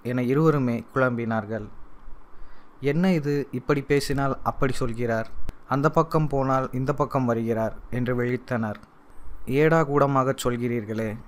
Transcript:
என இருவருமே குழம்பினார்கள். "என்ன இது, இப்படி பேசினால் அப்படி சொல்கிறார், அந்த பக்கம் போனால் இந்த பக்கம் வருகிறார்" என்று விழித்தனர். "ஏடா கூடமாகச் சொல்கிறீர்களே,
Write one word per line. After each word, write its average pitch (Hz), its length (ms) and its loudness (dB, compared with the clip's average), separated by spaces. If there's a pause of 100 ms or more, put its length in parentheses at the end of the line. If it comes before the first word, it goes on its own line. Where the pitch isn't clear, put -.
என 123 200 -2
இருவருமே 135 640 2 (100)
குழம்பினார்கள். 113 760 0 (1120)
"என்ன 160 320 2
இது, 147 380 0
இப்படி 139 320 0
பேசினால் 139 600 0
அப்படி 123 300 0
சொல்கிறார், 113 560 -2 (400)
அந்த 139 220 2
பக்கம் 160 360 2
போனால் 131 460 0
இந்த 131 220 -2
பக்கம் 135 300 0
வருகிறார்" 113 520 0 (140)
என்று 123 260 -2
விழித்தனர். 120 580 -2 (720)
"ஏடா 156 380 4
கூடமாகச் 139 640 2
சொல்கிறீர்களே, 113 800 -4